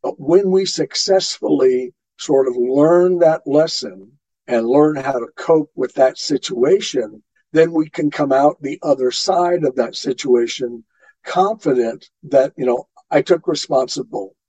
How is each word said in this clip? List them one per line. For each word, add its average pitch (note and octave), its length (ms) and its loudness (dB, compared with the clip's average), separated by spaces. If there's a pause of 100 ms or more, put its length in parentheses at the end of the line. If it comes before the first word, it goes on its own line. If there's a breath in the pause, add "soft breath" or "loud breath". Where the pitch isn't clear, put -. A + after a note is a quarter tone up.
But - 160 -8
when F3+ 320 2
we F#3+ 140 2
successfully C#3 1300 -2 (240)
sort C3+ 320 0
of B2 80 -4
learn D#3+ 640 2
that D#3+ 280 2
lesson B2+ 640 -2 (340)
and A#2 200 0
learn D3+ 300 4
how C3+ 220 -4
to A#2 180 -8
cope D#3+ 380 0
with - 200 -6
that C3 240 2
situation, C3 1040 -2 (300)
then E3 200 4
we D#3 160 0
can D3+ 220 -4
come C#3+ 220 -2
out - 280 2
the C#3 220 -10
other C3 280 0
side F3 540 0
of C3 120 -2
that A#2 200 -2
situation A#2+ 880 -2 (400 soft breath)
confident E3 840 -2 (140)
that, C3+ 320 2
you B2 100 -4
know, B2 220 -2 (220)
I D3 120 2
took E3 240 0
responsible C3 920 -4 (120)